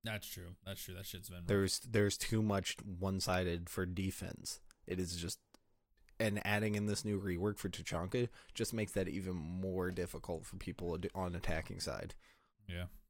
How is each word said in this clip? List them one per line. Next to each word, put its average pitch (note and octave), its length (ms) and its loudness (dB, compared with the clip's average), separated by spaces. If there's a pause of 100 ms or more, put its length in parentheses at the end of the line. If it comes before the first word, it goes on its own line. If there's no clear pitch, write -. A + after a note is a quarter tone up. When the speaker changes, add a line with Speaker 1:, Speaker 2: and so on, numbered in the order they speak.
Speaker 1:
That's G#2+ 240 -4
true. F2+ 280 -10 (100)
That's F#2+ 160 -6
true. F#2 140 -8
That F#2+ 100 -8
shit's - 240 -10
been F2+ 120 -8
rough. E2+ 60 -6
Speaker 2:
There's, G2 340 6
there's G#2 360 4
too A2 240 2
much G2+ 420 4
one-sided F#2 840 2
for F#2+ 160 0
defense. F#2 760 -4 (280)
It F2+ 120 -2
is F2 180 0
just, E2+ 200 -4 (840)
and G#2 260 4
adding G#2 300 4
in G#2 120 2
this G#2 160 2
new G#2 160 2
rework G2 380 2
for G2 120 -2
Tachanka F2+ 600 0 (240)
just A2+ 200 -2
makes A2 200 0
that F#2+ 140 2
even F#2 280 -2
more F2+ 560 0
difficult F2+ 540 -4
for - 120 -12
people F2 380 -4
ad-, F2 180 -2
on F2+ 220 -2
attacking D#2+ 460 -2
side. - 340 -4 (520)
Speaker 1:
Yeah. F2 180 -4 (240)